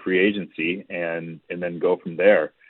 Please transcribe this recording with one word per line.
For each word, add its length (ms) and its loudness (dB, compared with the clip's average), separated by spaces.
free 160 0
agency, 720 -2
and, 500 -6
and 120 -8
then 160 -6
go 180 2
from 200 -10
there. 360 4